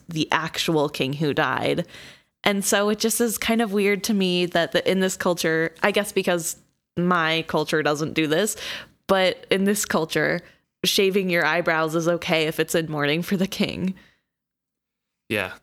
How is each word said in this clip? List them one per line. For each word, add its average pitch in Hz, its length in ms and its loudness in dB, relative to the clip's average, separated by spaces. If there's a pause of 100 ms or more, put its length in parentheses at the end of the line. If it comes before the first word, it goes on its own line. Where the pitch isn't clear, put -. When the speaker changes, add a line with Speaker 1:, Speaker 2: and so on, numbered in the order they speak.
Speaker 1:
the 156 240 -2
actual 156 560 0
king 135 240 -2
who 147 200 0
died. 143 540 0 (560)
And 202 220 0
so 208 240 2
it 214 100 -2
just 226 220 -2
is 226 160 0
kind 226 240 0
of 208 100 -2
weird 202 340 0
to 220 80 0
me 180 340 2
that 170 260 0
the, - 160 2
in 156 100 2
this 190 160 0
culture, 165 680 0
I 208 100 4
guess 202 200 -2
because 175 460 0 (380)
my 165 520 2
culture 156 360 0
doesn't 151 300 -2
do 160 120 2
this, 170 300 0 (520)
but 185 440 2
in 196 140 4
this 202 200 2
culture, 160 560 0 (420)
shaving 190 460 2
your 170 160 2
eyebrows 160 480 0
is 165 140 0
okay 160 400 2
if 160 120 -2
it's 160 140 -2
in 165 160 0
mourning 151 320 0
for 185 160 -2
the 190 100 0
king. 190 460 -2 (1400)
Speaker 2:
Yeah, 98 220 -2 (120)